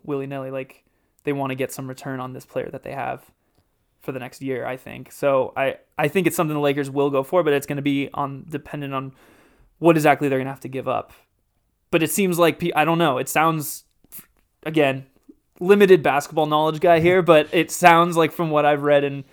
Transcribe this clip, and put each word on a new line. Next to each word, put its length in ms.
willy-nilly. 480
Like, 320
they 80
wanna 240
get 160
some 160
return 320
on 120
this 140
player 240
that 140
they 80
have 360
for 140
the 80
next 200
year, 240
I 120
think. 340
So 460
I, 220
I 100
think 220
it's 80
something 180
the 60
Lakers 300
will 200
go 140
for, 180
but 120
it's 120
gonna 160
be 320
on, 340
dependent 460
on 200
what 180
exactly 320
they're 100
gonna 120
have 100
to 80
give 200
up. 240
But 120
it 80
seems 280
like, 200
pe-, 160
I 100
don't 140
know. 180
It 140
sounds, 540
again, 420
limited 440
basketball 440
knowledge 340
guy 200
here, 220
but 280
it 200
sounds 460
like 160
from 180
what 160
I've 160
read 220
and, 280